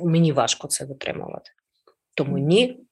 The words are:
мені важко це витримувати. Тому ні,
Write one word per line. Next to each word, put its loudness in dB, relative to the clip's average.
мені 4
важко 0
це -4
витримувати. -10
Тому -2
ні, 2